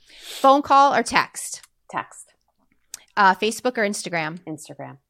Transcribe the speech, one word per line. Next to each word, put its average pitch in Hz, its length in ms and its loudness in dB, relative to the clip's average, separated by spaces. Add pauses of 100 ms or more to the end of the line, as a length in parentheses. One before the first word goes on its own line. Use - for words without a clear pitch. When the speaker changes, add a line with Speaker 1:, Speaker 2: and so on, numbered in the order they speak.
(220)
Speaker 1:
Phone 269 400 2
call 277 340 4
or 233 80 0
text? - 580 -4 (300)
Speaker 2:
Text. - 420 -14 (840)
Speaker 1:
Uh, 196 180 6
Facebook 233 420 -4
or 233 80 -2
Instagram? 170 600 -6
Speaker 2:
Instagram. 139 500 -14 (120)